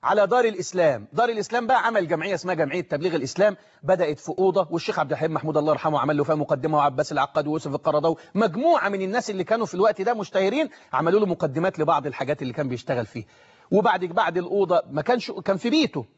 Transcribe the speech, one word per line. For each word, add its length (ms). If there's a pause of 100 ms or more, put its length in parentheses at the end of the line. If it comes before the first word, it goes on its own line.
على 240
دار 180
الإسلام". 680
دار 160
الإسلام 380
بقى 200
عمل 220
جمعية 260
اسمها 200
جمعية 260
تبليغ 360
الإسلام، 400 (260)
بدأت 360
في 100 (100)
أوضة، 320
والشيخ 280
عبد 140
الحليم 220
محمود 220
الله 160
يرحمه 280
عمل 160
له 80
فيها 100
مقدمة، 440
وعباس 340
العقاد 340
ويوسف 280
القرضاوي، 420 (180)
مجموعة 540
من 140
الناس 280
اللي 140
كانوا 220
في 80
الوقت 280
ده 120
مشتهرين 540 (240)
عملوا 280
له 60
مقدمات 520
لبعض 280
الحاجات 360
اللي 100
كان 160
بيشتغل 380
فيها. 200 (440)
وبعد، 340
بعد 340
الأوضة 520
ما 120
كانش، 280
كان 260
في 140
بيته 340 (140)